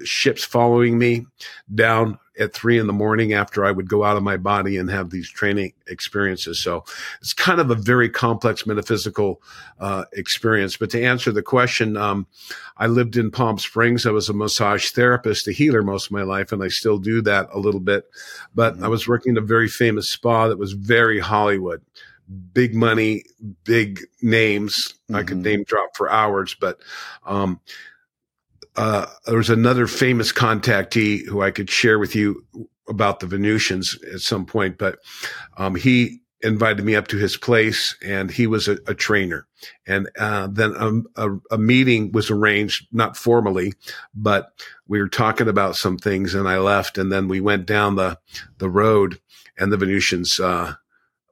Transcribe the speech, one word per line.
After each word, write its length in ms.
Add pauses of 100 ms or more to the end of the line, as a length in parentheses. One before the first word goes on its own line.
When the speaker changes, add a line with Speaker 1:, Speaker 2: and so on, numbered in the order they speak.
Speaker 1:
ships 400
following 520
me 300 (480)
down 420 (220)
at 140
three 260
in 80
the 60
morning 400
after 320
I 60
would 180
go 160
out 100
of 80
my 140
body 400
and 120
have 200
these 200
training 440 (140)
experiences. 720
So 280 (340)
it's 140
kind 260
of 100
a 60
very 320
complex 580
metaphysical, 760 (360)
uh, 360
experience. 640
But 140
to 120
answer 300
the 80
question, 560
um, 300 (500)
I 100
lived 300
in 120
Palm 300
Springs. 460
I 60
was 180
a 40
massage 580
therapist, 580
a 20
healer 320
most 220
of 60
my 120
life, 300
and 100
I 60
still 280
do 260
that 300
a 60
little 220
bit. 280 (460)
But 200
Speaker 2:
Mm-hmm. 100
Speaker 1:
I 20
was 180
working 300
at 80
a 20
very 220
famous 420
spa 380
that 100
was 140
very 480
Hollywood, 640 (720)
big 200
money, 520 (400)
big 400 (160)
names. 720 (200)
I 100
could 160
Speaker 2:
Mm-hmm. 20
Speaker 1:
name 240
drop 320
for 120
hours, 480
but, 220 (460)
um, 340 (1200)
uh, 260 (220)
there 100
was 120
another 380
famous 440
contactee 960
who 140
I 100
could 180
share 300
with 160
you 300 (420)
about 320
the 80
Venusians 720 (140)
at 80
some 240
point, 320
but, 220 (580)
um, 180
he 460 (200)
invited 440
me 100
up 140
to 80
his 180
place, 680
and 300
he 160
was 220
a, 80 (100)
a 80
trainer. 500 (400)
And, 320
uh, 320
then, 280
um, 280 (120)
a, 120 (220)
a 60
meeting 560
was 180
arranged, 600
not 260
formally, 560 (420)
but 380 (340)
we 120
were 100
talking 400
about 260
some 220
things, 360
and 140
I 120
left, 380
and 140
then 160
we 140
went 240
down 300
the, 220 (420)
the 100
road, 500 (380)
and 160
the 40
Venusians, 640
uh, 360 (560)